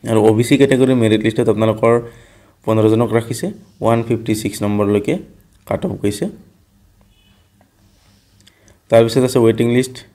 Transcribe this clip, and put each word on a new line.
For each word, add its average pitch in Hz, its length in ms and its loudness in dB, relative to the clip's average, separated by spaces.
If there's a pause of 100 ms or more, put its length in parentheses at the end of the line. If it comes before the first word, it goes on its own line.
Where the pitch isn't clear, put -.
আৰু 110 240 0
অ' 107 100 4
বি 110 100 2
চি 147 140 2
কেটেগৰীৰ 131 420 2
মেৰিট 107 220 2
লিষ্টত 113 280 -2
আপোনালোকৰ 110 400 0 (720)
পোন্ধৰজনক 110 520 2
ৰাখিছে, 113 300 -6 (360)
ওৱান 117 240 2
ফিফটি 113 340 -2
ছিক্স - 240 -6
নম্বৰলৈকে 104 480 0 (540)
কাট - 180 -4
অফ 180 60 -4 (100)
গৈছে। 104 240 -4 (2750)
তাৰপিছত 117 380 4
আছে 127 160 0
ৱেটিং 113 220 2 (100)
লিষ্ট 127 180 -2 (200)